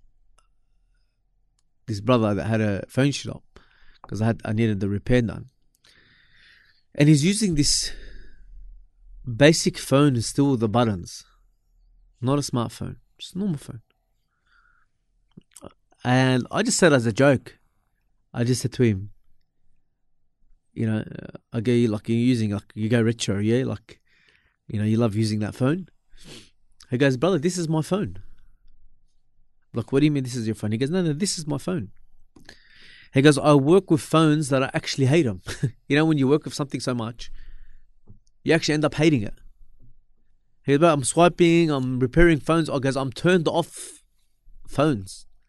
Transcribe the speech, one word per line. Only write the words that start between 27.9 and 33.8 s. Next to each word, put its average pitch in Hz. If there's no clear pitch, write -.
Like, 117
"What 139
do 147
you 156
mean 143
this 123
is 113
your 110
phone?" 107
He 113
goes, 135
"No, 185
no, 160
this 180
is 156
my 143
phone." 151
He 135
goes, 143
"I 147
work 156